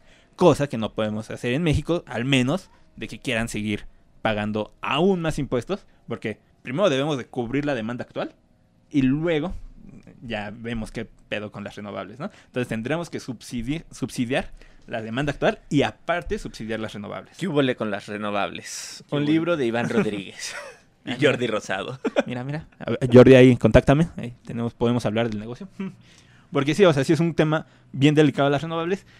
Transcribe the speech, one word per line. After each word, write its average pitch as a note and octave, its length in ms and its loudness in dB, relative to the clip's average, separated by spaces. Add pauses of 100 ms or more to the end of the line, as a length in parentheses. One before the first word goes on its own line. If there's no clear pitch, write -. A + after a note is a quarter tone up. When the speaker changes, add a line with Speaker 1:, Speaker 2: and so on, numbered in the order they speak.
(360)
Speaker 1:
Cosa F3 320 4
que - 80 -8
no A2 160 -4
podemos G#2+ 380 -6
hacer A#2+ 240 -4
en D#3 80 -2
México, D#3+ 440 0
al A#2+ 200 -6
menos C#3 440 0 (260)
de A2+ 120 -10
que A#2 100 -12
quieran A#2 300 -4
seguir G#2+ 380 -4 (340)
pagando G#2+ 600 -2
aún E3+ 400 0
más D#3+ 160 -4
impuestos, C#3 480 -4 (200)
porque A2 320 -8 (240)
primero E3 280 0
debemos C#3 260 0
de A#2 100 -8
cubrir B2+ 380 -4
la C#3+ 100 -2
demanda A2+ 300 -6
actual - 300 -8 (560)
y C#3+ 120 2
luego D#3 520 0 (680)
ya G#2 320 -8
vemos A#2 380 -8
qué A2+ 140 -8 (240)
pedo G#2 200 -6
con G2+ 140 -12
las G2 120 -12
renovables, G2+ 420 -10
¿no? E3+ 120 -10 (160)
Entonces B2 220 -6
tendremos B2 400 -6
que - 120 -10
subsidi-, B2 680 -8
subsidiar C3 640 -6 (340)
la A#2 140 -8
demanda A#2 320 -4
actual G#3+ 280 -2 (100)
y C#3+ 100 2
aparte E3 580 -4
subsidiar A2 400 -8
las A2 140 -6
renovables. G2+ 460 -12
Speaker 2:
¿Qué F3+ 100 -4
húbole C#3 260 2
con A2 160 -4
las G2+ 160 -6
renovables? G2+ 1000 -6
Speaker 1:
¿Qué - 80 -6
Speaker 2:
Un D3 60 0
Speaker 1:
hubole? D3 100 2
Speaker 2:
libro E3 240 2
de C#3 100 -2
Iván A#2 220 0
Rodríguez G#2 720 -4
Speaker 1:
<laughs> - 460 -20
Speaker 2:
y C3 60 -6
Speaker 1:
Ah, B2+ 80 -6
Speaker 2:
Jordi B2+ 200 4
Speaker 1:
mira. A#2+ 120 -2
Speaker 2:
Rosado. G2+ 480 -6 (260)
Speaker 1:
Mira, B2 180 -8
mira. D3 220 -10 (120)
A - 140 -6
ver, - 60 -4 (140)
Jordi, B2 220 12
ahí, B2+ 240 10
contáctame. C#3 580 4
Ahí A#2+ 180 -10 (120)
tenemos, A#2 260 -6
podemos A#2+ 320 0
hablar A2+ 240 0
del A2 100 -6
negocio. B2 300 -14 (100)
<laughs> - 720 -14
Porque C#3+ 240 0
sí, G3+ 120 6
o E3 80 8
sea, C3+ 100 2
sí E3+ 80 4
es D#3+ 80 4
un E3+ 140 2
tema D#3 320 0 (260)
bien D3 220 4
delicado D3 340 4
las C#3+ 140 0
renovables. E3 420 -4 (160)